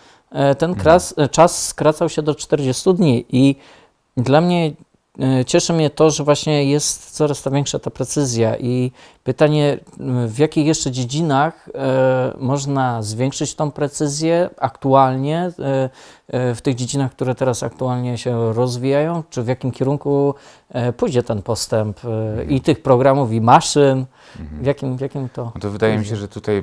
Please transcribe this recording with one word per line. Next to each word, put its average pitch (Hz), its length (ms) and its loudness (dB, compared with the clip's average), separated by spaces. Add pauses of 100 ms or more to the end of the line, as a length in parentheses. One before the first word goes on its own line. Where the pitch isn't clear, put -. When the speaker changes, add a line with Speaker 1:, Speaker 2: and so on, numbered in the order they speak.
(300)
Speaker 1:
e, 143 240 2
ten 165 160 0
Speaker 2:
Mhm. 104 160 -4
Speaker 1:
kras-, 170 300 4
e, 147 120 2
czas - 400 2
skracał 156 400 0
się 156 140 -4
do 147 120 -2
czterdziestu 143 580 0
dni 160 400 2
i 277 240 4 (600)
dla 127 240 4
mnie, 175 320 0 (680)
e, 123 40 0
cieszy 170 280 2
mnie 156 180 2
to, 156 200 4
że 147 140 -4
właśnie 147 400 2
jest - 460 -2
coraz 147 320 -2
to 135 80 -4
większa 139 280 -2
ta - 120 -6
precyzja 117 680 -2
i 127 340 -2 (320)
pytanie, 147 540 2 (220)
m, 127 280 -2
w 110 100 -8
jakich 151 280 2
jeszcze 156 240 0
dziedzinach, 139 840 -2
e, 131 640 0
można 135 640 -2
zwiększyć 123 520 -4
tą 147 160 -4
precyzję 156 880 -2
aktualnie, 135 1000 2
e, 135 320 -2 (380)
e, 123 260 -2
w - 80 -10
tych 139 120 0
dziedzinach, 127 360 -2
które 127 240 -4
teraz 131 280 -2
aktualnie 123 560 -4
się 117 340 -2
rozwijają, 135 800 0
czy 127 120 -6
w 110 60 -4
jakim 127 220 -4
kierunku, 139 640 0 (360)
e, 123 220 -2
pójdzie 135 300 0
ten 107 200 -4
postęp, 107 600 -4
e, 120 40 -8
Speaker 2:
Mhm. 110 420 -6
Speaker 1:
i 135 100 2
tych - 220 0
programów, 135 500 4
i 113 80 0
maszyn, 135 640 4 (340)
Speaker 2:
Mhm. 76 220 -12
Speaker 1:
w 127 40 -4
jakim, 135 300 -2
w 127 40 -12
jakim 135 280 -6
to 117 260 -10
Speaker 2:
No - 60 -14
to 101 100 -4
wydaje 107 220 0
mi 110 60 0
Speaker 1:
pójdzie? 104 120 -4
Speaker 2:
się, 113 60 -4
że 101 120 -8
tutaj 101 340 -4